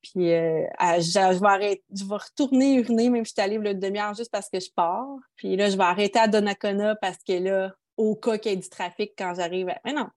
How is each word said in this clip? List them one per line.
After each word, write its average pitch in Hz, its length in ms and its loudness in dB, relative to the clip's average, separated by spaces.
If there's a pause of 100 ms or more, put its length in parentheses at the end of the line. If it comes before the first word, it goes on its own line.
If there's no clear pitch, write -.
Puis, 175 300 0
euh, 165 320 2 (140)
à, 175 240 2
je, 170 100 -2
je 185 300 4
vais 208 60 4
arrêter, 196 360 2 (100)
je 196 120 -8
vais 202 100 -6
retourner 269 600 2
uriner, 240 340 2
même 233 160 0
si - 60 -14
je - 20 -20
suis 226 80 -2
allée 202 200 0
là 208 100 -2
une 190 80 -4
demi-heure 202 340 -4
juste 226 180 -10
parce 202 180 -6
que 185 120 -4
je - 120 -14
pars. 190 340 0 (280)
Puis 190 220 -4
là, 202 120 2
je 196 60 0
vais 190 80 2
arrêter 196 360 2
à 220 100 6
Donnacona 208 640 0
parce 185 220 -6
que - 160 -4
là, 190 420 -2 (220)
au 214 180 2
cas 220 220 -2
qu'il 214 140 -4
y - 20 0
ait 190 40 -2
du 180 120 -10
trafic 202 480 -8
quand 185 180 -6
j'arrive. 180 320 -4
À, 175 160 -6
mais 247 80 -6
non 285 140 -4 (120)